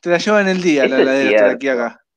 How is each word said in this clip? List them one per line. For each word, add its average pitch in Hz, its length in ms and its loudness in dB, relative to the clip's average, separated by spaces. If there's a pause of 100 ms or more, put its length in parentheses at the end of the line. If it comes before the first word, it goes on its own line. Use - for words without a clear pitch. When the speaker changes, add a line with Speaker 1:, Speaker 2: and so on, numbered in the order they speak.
Speaker 1:
Te 175 100 -6
la 170 80 2
lleva 208 220 0
en 196 80 0
el 185 140 -2
día, 151 200 2
la 127 40 2
Speaker 2:
Eso 131 100 -2
es 131 60 -2
Speaker 1:
heladera 135 280 0
hasta 107 120 2
La 101 60 4
Speaker 2:
cierto. 120 100 -2
Speaker 1:
Quiaca. 123 460 -6 (120)